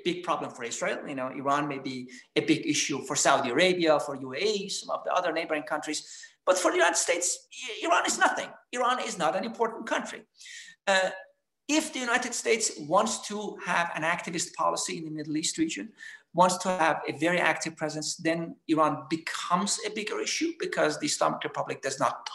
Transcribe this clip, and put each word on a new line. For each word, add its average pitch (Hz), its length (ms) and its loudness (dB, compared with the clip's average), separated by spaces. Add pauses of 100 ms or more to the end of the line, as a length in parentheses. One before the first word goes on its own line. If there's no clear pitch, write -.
big 175 160 0
problem 147 300 -2
for 123 120 -10
Israel. 180 440 -4
You 147 80 -8
know, 131 140 -4
Iran 143 380 0
may 139 120 -4
be 131 320 -8 (240)
a 151 60 4
big - 260 2
issue 143 400 0
for 147 80 -2
Saudi 131 340 4
Arabia, 165 500 4
for 143 160 -4
U 131 200 -10
A - 20 -6
E, 196 320 0
some - 220 -6
of - 120 -4
the - 80 -2
other 180 200 2
neighboring 156 320 -2
countries. 151 420 -4 (400)
But - 120 6
for 330 120 4
the 339 80 2
United 330 200 6
States, - 540 0
I-, 254 360 -8
Iran 339 180 4
is 233 140 0
nothing. 370 300 2 (220)
Iran 247 280 0
is 220 180 -6
not 165 180 0
an 190 100 -2
important 220 420 -4
country. - 340 -4 (640)
Uh, 190 240 4 (580)
if 302 260 2
the 262 60 -6
United 247 360 0
States 226 420 0
wants 196 520 2
to 208 360 -6
have 175 300 2
an 160 80 -2
activist 170 500 -2
policy 170 440 0
in 160 80 -8
the 156 60 -10
Middle 151 260 -4
East 165 200 -2
region, 165 320 -2 (460)
wants 180 220 6
to - 100 -2
have 156 400 4
a 156 120 -4
very 165 200 4
active 156 380 2
presence, 151 400 -4
then 165 380 -2 (120)
Iran 151 420 4
becomes - 760 0
a 208 60 -2
bigger 208 280 -6
issue 320 400 -2
because 156 400 0
the 151 60 -2
Islamic 151 380 0
Republic 139 380 -6
does 131 180 -4
not - 360 0